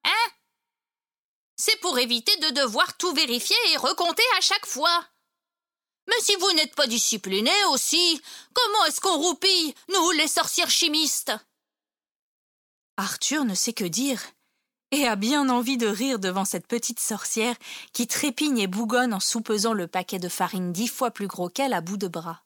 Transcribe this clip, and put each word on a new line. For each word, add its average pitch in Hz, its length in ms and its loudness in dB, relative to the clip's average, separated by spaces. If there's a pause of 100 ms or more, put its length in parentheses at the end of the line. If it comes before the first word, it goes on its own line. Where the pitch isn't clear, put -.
hein ? 427 260 0 (1300)
C'est 427 240 0
pour 311 180 0
éviter 240 400 0
de 311 120 -2
devoir 269 460 0
tout 339 180 -2
vérifier 262 420 0 (140)
et 311 60 2
recompter 339 480 2 (120)
à 359 40 2
chaque - 260 0
fois. 330 400 0 (1000)
Mais 453 120 2
si 403 160 2
vous 381 160 2
n'êtes 311 220 0
pas 285 120 2
discipliné 220 680 0 (180)
aussi, 330 500 2 (320)
comment 440 340 2
est-ce - 140 -2
qu'on 370 160 2
roupille, 339 580 0 (140)
nous, 349 240 2
les 311 140 2
sorcières - 440 0
chimistes ? 302 600 0 (1600)
Arthur 262 480 -2
ne 208 100 0
sait - 180 0
que 220 120 -4
dire, 233 360 -2 (680)
et 285 160 2
a 226 80 2
bien 262 340 2
envie 247 280 2
de 233 100 2
rire 226 320 0
devant 190 260 0
cette 180 220 -4
petite - 340 -4
sorcière 226 560 -2 (360)
qui 240 160 -2
trépigne 294 500 0
et 196 80 2
bougonne 226 480 0
en 190 60 -2
soupesant 220 520 0
le 196 140 -2
paquet 185 320 -4
de 175 100 -4
farine 180 440 -2
dix 208 160 -2
fois 240 240 -2
plus 202 160 -6
gros 180 200 -4
qu'elle 262 240 0
à 180 80 0
bout 175 160 -8
de 196 120 -4
bras. 165 380 -8